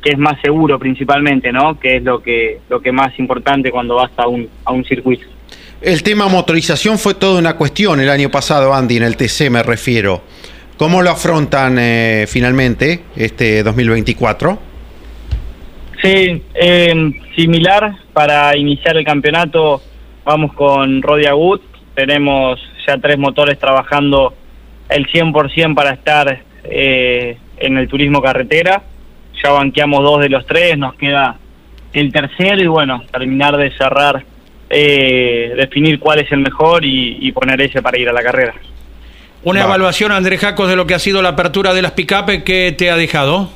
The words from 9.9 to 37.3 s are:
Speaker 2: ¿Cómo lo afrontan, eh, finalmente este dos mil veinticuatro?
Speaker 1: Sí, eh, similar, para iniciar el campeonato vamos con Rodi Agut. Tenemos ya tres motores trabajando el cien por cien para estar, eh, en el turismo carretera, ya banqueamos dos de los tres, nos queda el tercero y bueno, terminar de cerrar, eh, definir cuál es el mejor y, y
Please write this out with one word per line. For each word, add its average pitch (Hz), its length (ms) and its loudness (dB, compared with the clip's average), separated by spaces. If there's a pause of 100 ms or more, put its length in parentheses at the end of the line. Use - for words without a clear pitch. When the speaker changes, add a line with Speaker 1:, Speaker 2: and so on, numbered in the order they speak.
Speaker 2:
¿Cómo 175 260 2
lo 180 80 4
afrontan, 147 720 0
eh, 113 480 2
finalmente 127 760 0 (140)
este 110 480 0
dos 107 100 0
mil 120 160 2
veinticuatro? 117 680 -2 (1400)
Speaker 1:
Sí, 190 420 0 (120)
eh, 170 580 2 (220)
similar, 180 600 2 (160)
para 147 440 4
iniciar 147 400 0
el 160 80 0
campeonato 151 760 0 (420)
vamos 151 280 0
con 135 500 2
Rodi 147 240 2
Agut. 165 360 2 (340)
Tenemos 135 640 0 (260)
ya 139 120 0
tres 143 200 0
motores 139 400 0
trabajando 139 760 0 (540)
el 143 220 0
cien 165 220 0
por 147 200 0
cien 160 220 0
para 143 160 2
estar, 139 520 0 (220)
eh, 127 720 -2 (220)
en 135 180 -2
el 131 120 -2
turismo 143 340 0
carretera, 151 600 0 (600)
ya 143 80 2
banqueamos 143 520 2
dos 147 180 4
de 143 80 2
los 135 180 -2
tres, 165 300 2
nos 135 180 -4
queda 139 420 -2 (560)
el 147 200 -2
tercero 185 500 0
y 180 40 2
bueno, 143 440 0
terminar 135 460 -2
de 143 200 0
cerrar, 135 480 0 (440)
eh, 127 880 2
definir 143 420 0
cuál 151 220 2
es 147 100 -4
el 139 100 0
mejor 156 440 2
y, 131 360 -2
y 135 120 -4